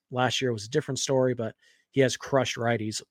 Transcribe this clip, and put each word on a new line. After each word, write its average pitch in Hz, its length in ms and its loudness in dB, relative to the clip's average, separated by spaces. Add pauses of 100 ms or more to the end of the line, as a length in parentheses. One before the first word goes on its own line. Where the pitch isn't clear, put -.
(100)
Last 127 300 2
year 123 140 0
was 104 100 -8
a 107 60 -14
different 139 280 -2
story, 131 360 2
but 113 200 -6 (360)
he 135 100 2
has 127 160 4
crushed - 400 0
righties 113 540 -2